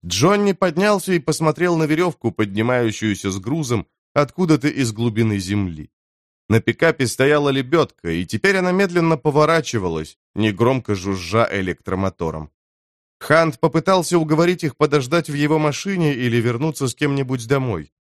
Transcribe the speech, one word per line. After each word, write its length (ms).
Джонни 480
поднялся 600
и 60
посмотрел 580
на 80
верёвку, 460
поднимающуюся 1000
с 80
грузом 480
откуда-то 540
из 240
глубины 480
земли. 500
На 120
пикапе 460
стояла 420
лебёдка, 640
и 140
теперь 320
она 140
медленно 460
поворачивалась, 1000
негромко 600
жужжа 560
электромотором. 1000
Хант 400
попытался 580
уговорить 460
их 120
подождать 540
в 40
его 260
машине 540
или 240
вернуться 500
с 80
кем-нибудь 520
домой. 460